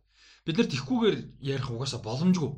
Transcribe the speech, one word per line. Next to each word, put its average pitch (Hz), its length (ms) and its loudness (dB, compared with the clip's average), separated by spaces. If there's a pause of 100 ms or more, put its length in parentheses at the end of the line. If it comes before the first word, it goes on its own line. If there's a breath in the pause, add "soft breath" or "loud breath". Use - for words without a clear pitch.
(480 soft breath)
Бид 160 100 -2
нар 233 140 4
тэгхгүйгээр 226 460 2 (260)
ярих 135 240 -4
угаасаа 120 320 -4
боломжгүй 147 580 2